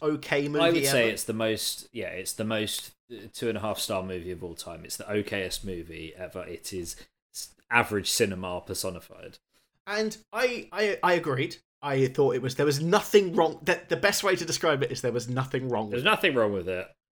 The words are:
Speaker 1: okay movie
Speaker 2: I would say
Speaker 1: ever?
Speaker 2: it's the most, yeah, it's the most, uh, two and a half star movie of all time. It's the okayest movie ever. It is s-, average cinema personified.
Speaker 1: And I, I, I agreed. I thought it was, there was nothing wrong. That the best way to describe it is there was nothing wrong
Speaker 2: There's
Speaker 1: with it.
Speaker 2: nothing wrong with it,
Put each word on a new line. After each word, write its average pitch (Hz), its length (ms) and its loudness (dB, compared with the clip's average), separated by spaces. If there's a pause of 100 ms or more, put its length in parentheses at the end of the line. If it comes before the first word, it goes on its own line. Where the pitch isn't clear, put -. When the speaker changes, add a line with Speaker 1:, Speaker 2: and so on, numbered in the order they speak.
Speaker 1:
okay 147 440 0
movie 147 160 2
Speaker 2:
I 170 80 6
would 156 140 2
say 135 180 4
Speaker 1:
ever? 113 80 4
Speaker 2:
it's - 120 -6
the 113 100 -4
most, 110 580 -2
yeah, 98 180 -8
it's 90 240 -8
the 113 100 -6
most, 107 480 -2 (200)
uh, 113 220 -14
two 120 160 -2
and 104 80 -2
a 92 40 -6
half 104 180 -4
star 95 240 -2
movie 90 280 -6
of 90 120 -8
all 85 100 -10
time. 82 320 -14
It's - 120 -8
the - 80 -12
okayest 101 580 -2
movie 80 520 -10
ever. 92 300 -10
It 87 280 -12
is 85 220 -8 (380)
s-, - 220 -14 (160)
average 110 380 2
cinema 92 520 0
personified. - 800 -10 (480)
Speaker 1:
And 214 300 -4 (140)
I, 240 400 -2
I, 202 300 0
I 180 120 4
agreed. 151 440 0 (240)
I 135 260 2
thought 135 280 4
it 120 60 -2
was, 127 140 -4
there 143 100 2
was 147 160 2
nothing 190 540 6
wrong. 160 280 4
That 170 260 0
the 160 80 2
best 202 260 2
way 190 120 4
to 170 100 -2
describe 151 380 2
it - 80 -2
is 117 100 -4
there 123 100 0
was 120 180 -2
nothing 131 400 -2
wrong 107 200 0
Speaker 2:
There's 120 140 0
Speaker 1:
with 180 40 2
it. - 20 6
Speaker 2:
nothing 175 260 4
wrong 107 180 4
with 90 160 -4
it, 90 200 -4 (220)